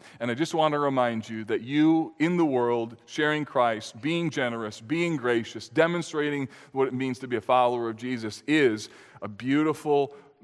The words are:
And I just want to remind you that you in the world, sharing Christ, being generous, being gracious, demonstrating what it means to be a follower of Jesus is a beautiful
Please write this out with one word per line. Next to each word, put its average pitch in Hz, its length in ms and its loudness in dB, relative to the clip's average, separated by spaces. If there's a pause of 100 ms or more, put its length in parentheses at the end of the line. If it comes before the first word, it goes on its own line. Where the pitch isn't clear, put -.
(200)
And 120 100 -4
I 120 40 -2
just 151 200 -2
want 156 200 2
to 147 60 0
remind 123 480 0
you 110 180 -8
that 110 160 -2
you 151 580 2
in 170 160 2
the 170 100 4
world, 120 600 0
sharing 151 380 -2
Christ, 117 580 0
being 165 280 -2
generous, 117 520 -4
being 165 340 -2
gracious, 117 540 -2
demonstrating 151 800 0 (240)
what 135 160 2
it 123 40 -4
means 131 260 -4
to 135 80 -10
be 120 100 -2
a 104 40 -4
follower 123 480 2
of 113 60 -8
Jesus 113 520 -8
is 131 420 2 (320)
a 104 80 -10
beautiful 143 840 0 (300)